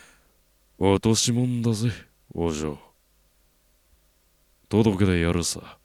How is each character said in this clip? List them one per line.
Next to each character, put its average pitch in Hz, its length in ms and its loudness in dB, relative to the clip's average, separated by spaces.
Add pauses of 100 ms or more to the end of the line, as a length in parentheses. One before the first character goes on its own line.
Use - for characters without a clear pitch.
(800)
落 95 200 4
と 113 160 2
し - 160 -2
も 120 140 0
ん 123 160 -4
だ 117 120 0
ぜ、 110 180 -2 (420)
お 85 180 -2
嬢。 76 260 -6 (1900)
届 101 320 2
け 101 60 4
て 90 140 2
や 85 120 0
る 85 120 0
さ。 - 420 -8